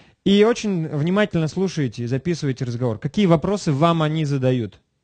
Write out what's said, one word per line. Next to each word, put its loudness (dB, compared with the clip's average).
И 6
очень 0
внимательно 0
слушаете -4
и -4
записываете -4
разговор. -4
Какие 0
вопросы 2
вам 2
они -2
задают? -2